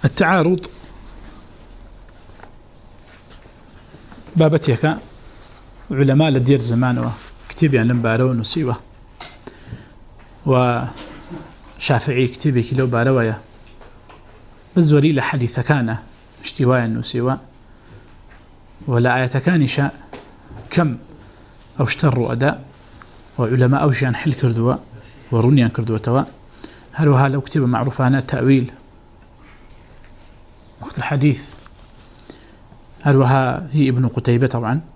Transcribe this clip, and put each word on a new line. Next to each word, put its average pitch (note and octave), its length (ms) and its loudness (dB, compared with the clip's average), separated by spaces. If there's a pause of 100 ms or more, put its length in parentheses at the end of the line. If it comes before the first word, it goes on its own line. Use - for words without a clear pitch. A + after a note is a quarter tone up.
التعارض F3 600 2 (3750)
بابتك D#3 640 0 (920)
علماء C#3 400 2
لدير C3 280 2
زمان A#2+ 520 -2 (380)
وكتب D3 260 0
يعني A#2 180 2
بارو A#2+ 400 0
نسيوة، A#2 440 -4 (1700)
وشافعي B2 1800 -2
كتبي B2+ 340 0
كيلو C3 240 -2
باروية A#2+ 540 0 (1400)
بزوري D3+ 360 4
لحديث B2+ 480 -2
كان A#2+ 360 0 (480)
اشتوايا B2+ 420 0
نسيوة، A#2+ 520 -4 (1500)
ولا B2 300 2
آية B2+ 100 0
كان C#3+ 400 0
شاء C#3 280 -2 (760)
كم D3+ 260 0 (840)
أو C3+ 40 2
اشتروا A#2+ 480 0
أداء، C3 320 -2 (760)
وعلماء B2+ 440 2
أو D3 100 2
شيئا B2 200 -2
حل C#3+ 200 -2
كردوا A#2+ 420 0 (580)
ورنيا A#2+ 360 4
كردوا A2 300 -4
توا. B2 240 0 (680)
هل D#3 160 0
وها C3+ 200 4
لو C3+ 120 -2
كتب C#3+ 220 -2
معروف B2 400 0
أنا C3 180 2
تأويل B2+ 500 2 (2000)
وقت - 160 -12
الحديث، C#3+ 500 0 (1500)
هل C#3+ 140 4
وها C3 560 0
هي C#3+ 160 2
ابن B2 200 0
قتيبة B2 380 0
طبعًا A#2+ 340 -2 (160)